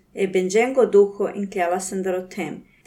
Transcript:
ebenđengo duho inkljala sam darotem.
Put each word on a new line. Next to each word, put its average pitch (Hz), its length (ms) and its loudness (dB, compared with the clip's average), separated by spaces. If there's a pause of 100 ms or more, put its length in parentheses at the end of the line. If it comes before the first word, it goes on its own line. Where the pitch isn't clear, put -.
(140)
ebenđengo 196 720 2
duho 202 500 4
inkljala 190 440 -2
sam 190 240 -6
darotem. 185 680 -6 (140)